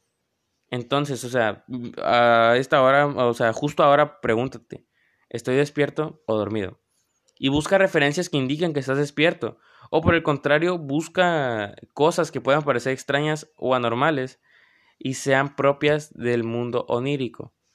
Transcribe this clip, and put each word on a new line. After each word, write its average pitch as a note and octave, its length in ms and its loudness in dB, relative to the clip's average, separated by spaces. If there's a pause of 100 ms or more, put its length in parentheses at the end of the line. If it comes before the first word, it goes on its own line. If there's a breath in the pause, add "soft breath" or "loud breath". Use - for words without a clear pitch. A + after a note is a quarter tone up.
(680)
Entonces, B2+ 540 -4
o B2+ 60 -8
sea, A2+ 360 -2 (380)
a A#2 540 4
esta C3+ 240 2
hora, C#3 260 6
o B2 260 0
sea, A#2 200 0
justo D3+ 300 -2
ahora C#3+ 380 4
pregúntate, A#2 640 -4 (440)
"¿estoy B2+ 260 -4
despierto C#3+ 680 -2
o A2 120 -2
dormido?". G2+ 440 -4 (560)
Y C3+ 120 -2
busca D3+ 280 0
referencias E3+ 520 2
que D#3 80 -2
indiquen D3+ 360 -2
que C#3+ 60 -2
estás C3+ 180 -2
despierto. D3 640 -2 (320 soft breath)
O D#3 100 2
por E3+ 140 4
el E3 80 0
contrario, D#3 540 0
busca C#3+ 960 -2 (180)
cosas D#3+ 380 0
que C3 100 -6
puedan C#3+ 220 2
parecer C3 300 -2
extrañas D3+ 640 -4
o B2+ 180 0
anormales C3 640 -2 (580 soft breath)
y C3 180 -8
sean C3+ 400 0
propias D3 580 0
del A#2+ 300 -2
mundo A#2+ 440 -4
onírico. C3 640 -6 (220)